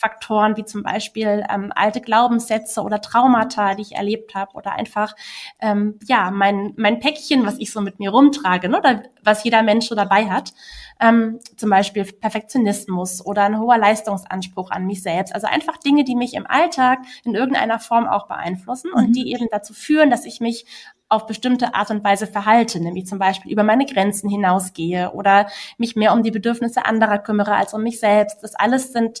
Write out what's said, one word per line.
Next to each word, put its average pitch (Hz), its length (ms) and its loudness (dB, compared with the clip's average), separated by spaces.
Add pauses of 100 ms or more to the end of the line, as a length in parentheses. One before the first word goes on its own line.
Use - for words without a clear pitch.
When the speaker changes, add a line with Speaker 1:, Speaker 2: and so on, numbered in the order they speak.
Speaker 1:
Faktoren 214 560 0
wie 214 80 -10
zum 208 160 -10
Beispiel, 208 680 -4
ähm, 202 260 -6
alte 214 260 0
Glaubenssätze 226 800 0
oder 208 200 -4
Traumata, 220 720 2
die 208 80 -10
ich - 120 -16
erlebt 214 380 -4
habe 196 220 -8
oder - 180 -10
einfach, 214 420 -6 (440)
ähm, 208 460 0
ja, 202 260 0
mein, 196 440 0
mein 220 240 0
Päckchen, 277 460 0
was 202 140 -4
ich 208 120 -8
so 214 100 -6
mit 196 180 -6
mir 196 100 -4
rumtrage, 190 580 4
ne, 294 120 0
oder 240 240 2 (200)
was 214 200 2
jeder 226 180 4
Mensch 226 260 2
so 226 80 -6
dabei 202 340 2
hat. 220 240 -4 (460)
Ähm, 226 400 4 (160)
zum 214 140 -2
Beispiel 202 340 2
Perfektionismus 202 1200 -4
oder 202 180 0
ein 214 160 2
hoher 233 180 4
Leistungsanspruch 202 960 -2
an 185 160 -4
mich 190 160 -6
selbst. 185 320 -4
Also 208 120 -4
einfach 311 300 -2
Dinge, 285 260 2
die 254 120 -2
mich 247 180 -2
im 196 140 -8
Alltag 254 520 2 (240)
in 226 120 -4
irgendeiner 226 440 0
Form 233 280 0
auch 202 200 -2
beeinflussen 185 640 -8
und 254 180 -2
Speaker 2:
Mhm. 233 40 4
Speaker 1:
die 254 200 -2
eben 240 180 -6
dazu 208 220 -8
führen, 302 360 2
dass 240 160 -2
ich 233 160 -14
mich 233 240 -6 (440)
auf 220 160 0
bestimmte 247 500 -2
Art 208 160 -2
und 208 140 -4
Weise 202 200 2
verhalte, 214 540 2
nämlich 180 260 -4
zum 196 140 -8
Beispiel 190 320 -2
über 214 120 2
meine 226 220 4
Grenzen 202 440 -2
hinausgehe 185 800 0
oder 196 360 4 (300)
mich 226 200 -4
mehr 208 160 6
um 233 100 4
die 226 80 0
Bedürfnisse 233 540 -2
anderer 220 320 2
kümmere 208 380 0
als 202 180 0
um 214 100 -4
mich 226 160 -4
selbst. 208 440 2
Das - 120 -16
alles 262 380 0
sind 226 260 -2